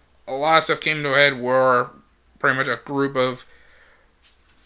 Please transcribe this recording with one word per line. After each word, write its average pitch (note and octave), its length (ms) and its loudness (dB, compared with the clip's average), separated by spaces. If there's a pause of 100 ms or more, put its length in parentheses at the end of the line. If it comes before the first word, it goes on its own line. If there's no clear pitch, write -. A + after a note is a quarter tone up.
(260)
a A2+ 60 -8
lot D3+ 260 2
of D#3 60 2
stuff D#3+ 160 0
came D#3 220 -4
to C#3+ 100 -4
a - 20 2
head C#3 260 2
where B2+ 500 2 (480)
pretty C3+ 180 -2
much C3+ 100 -2
a A#2+ 180 -4
group C#3 320 -4
of, B2+ 300 -4 (1200)